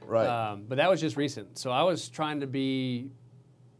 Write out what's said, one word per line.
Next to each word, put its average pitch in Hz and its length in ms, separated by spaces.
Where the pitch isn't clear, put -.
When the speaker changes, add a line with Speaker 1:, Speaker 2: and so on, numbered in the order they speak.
Speaker 1:
Right. 113 220
Speaker 2:
Um, 110 400
but 127 80
that 160 160
was 160 100
just 143 160
recent. 139 400
So 127 140
I 135 120
was 170 260
trying 151 320
to 139 60
be 131 640